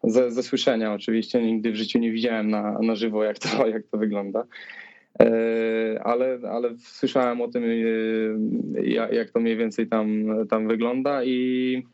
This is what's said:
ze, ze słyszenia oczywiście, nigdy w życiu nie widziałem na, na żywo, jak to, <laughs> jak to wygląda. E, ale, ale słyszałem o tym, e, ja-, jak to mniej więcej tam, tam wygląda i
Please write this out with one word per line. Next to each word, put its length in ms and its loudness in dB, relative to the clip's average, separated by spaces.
ze, 260 6
ze 120 -2
słyszenia 520 2
oczywiście, 480 0
nigdy 300 2
w 40 -4
życiu 220 0
nie 140 2
widziałem 380 0
na, 280 0
na 160 2
żywo, 300 0
jak 140 0
to, 280 2
<laughs> 100 0
jak 100 -6
to 120 -4
wygląda. 460 -2
E, 840 0
ale, 340 -2
ale 280 -4
słyszałem 640 -2
o 80 -2
tym, 160 -4
e, 1200 0
ja-, 260 0
jak 180 0
to 100 0
mniej 160 2
więcej 320 0
tam, 380 0
tam 180 2
wygląda 560 0
i 580 0